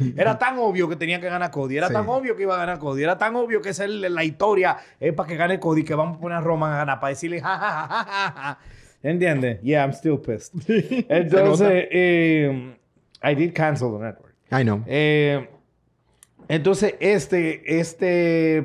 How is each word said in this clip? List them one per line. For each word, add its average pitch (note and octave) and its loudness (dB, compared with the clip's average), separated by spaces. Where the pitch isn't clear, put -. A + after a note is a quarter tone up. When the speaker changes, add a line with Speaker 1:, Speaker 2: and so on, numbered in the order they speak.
Speaker 1:
Era G#3+ 2
tan B3+ 0
obvio F#3 0
que E3 -4
tenía E3+ -4
que F3+ -6
ganar F3 -2
Cody. C3+ -4
Era F3 0
Speaker 2:
Sí. G#3 0
Speaker 1:
tan G#3+ 0
obvio B3 -2
que F#3+ -4
iba F#3+ 0
a F3+ -2
ganar F3 -4
Cody. C#3+ -4
Era E3+ 0
tan A3 0
obvio A#3 0
que G3 -6
esa F#3+ -4
es G3+ -4
la, G3+ -4
la E3 -2
historia F3+ 2
es D#3 0
para E3 -4
que E3+ -8
gane F3 0
Cody, D#3+ 0
que D#3 -4
vamos D#3+ -2
a - -20
poner E3+ -6
a - -2
Roman D#3 0
a - -2
ganar C#3+ -2
para C#3 -2
decirle, E3 -6
"Ja, F3+ -4
ja, G3+ -2
ja, D#3 -6
ja, G#3+ -4
ja, G3 -4
ja". C#3 -10
¿Entiendes? C#3+ 0
Yeah, C#3+ 2
I'm C#3 -2
still D#3 0
pissed. - -8
Speaker 2:
<laughs> - -10
Se A3+ 0
Speaker 1:
Entonces, F#3 4
Speaker 2:
nota. F3+ 2
Speaker 1:
eh, D#3+ 2
I D3 2
did E3 0
cancel C3+ 0
the G#2 -6
network. - -14
Speaker 2:
I C3 2
know. A2 2
Speaker 1:
Eh, D3 2
entonces, F#3+ 2
este, E3 0
este E3 2